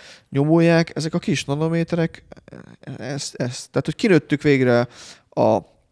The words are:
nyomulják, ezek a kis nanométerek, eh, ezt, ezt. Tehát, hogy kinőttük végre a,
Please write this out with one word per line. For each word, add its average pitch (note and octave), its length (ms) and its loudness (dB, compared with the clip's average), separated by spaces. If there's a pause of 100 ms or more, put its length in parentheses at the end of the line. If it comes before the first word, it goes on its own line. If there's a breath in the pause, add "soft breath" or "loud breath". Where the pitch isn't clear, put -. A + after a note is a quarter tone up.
(300 loud breath)
nyomulják, E3 680 2
ezek D#3 180 -6
a F3 60 -2
kis - 260 -4
nanométerek, E3 800 -4 (540)
eh, - 200 -16
ezt, C#3 360 -10
ezt. - 340 -8
Tehát, - 160 -4
hogy D#3+ 100 -6
kinőttük D#3 460 2
végre B2 460 2 (420 loud breath)
a, - 120 -2 (500)